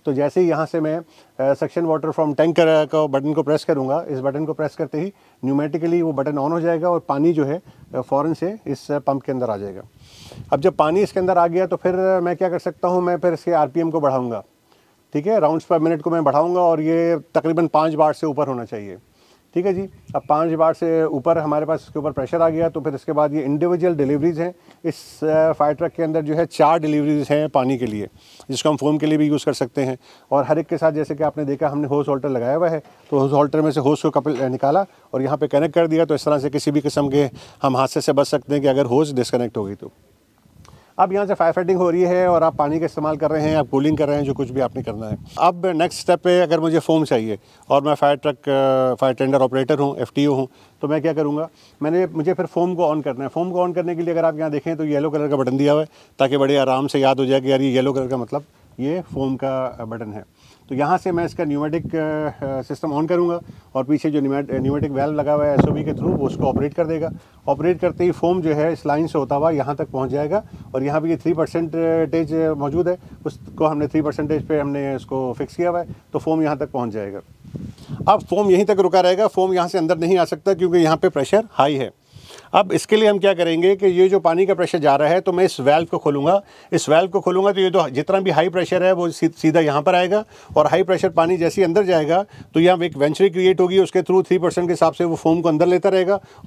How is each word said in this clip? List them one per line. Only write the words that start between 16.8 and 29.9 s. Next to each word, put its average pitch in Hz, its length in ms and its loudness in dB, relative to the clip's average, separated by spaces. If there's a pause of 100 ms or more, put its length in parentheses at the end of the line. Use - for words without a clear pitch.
ये 165 380 2 (160)
तकरीबन 165 320 0
पाँच 156 280 0
bar 151 180 4
से 156 140 -6
ऊपर 143 220 -2
होना 123 160 -6
चाहिए। 101 320 -12 (580)
ठीक 180 120 -2
है 196 80 0
जी, 190 140 -6 (280)
अब 139 120 -6
पाँच 160 240 0
बार 160 220 2
से 165 300 0
ऊपर 156 340 0
हमारे 151 280 -2
पास 156 220 -4
इसके - 100 -10
ऊपर 147 140 -4
pressure 165 300 -2
आ 165 60 4
गया 165 200 0
तो 160 120 -8
फिर 143 140 -4
इसके 135 180 -8
बाद 147 220 0
ये 156 80 -2
individual 170 520 0
deliveries 147 460 0
हैं। 180 140 -6 (300)
इस, - 400 -8
अ, 156 280 2
fire 151 220 0
truck 165 180 -4
के 170 100 -6
अंदर 156 200 -2
जो 147 120 -2
है 165 120 0
चार 160 320 4
deliveries 151 520 0
हैं 151 180 2
पानी 131 300 0
के 120 80 -4
लिए, 104 220 -6 (420)
जिसको 135 180 -2
हम 151 80 2
foam 151 220 0
के 151 80 -2
लिए 156 120 2
भी 151 80 2
यूज़ 147 200 0
कर 147 60 0
सकते 135 300 -4
हैं। 127 160 -4 (320)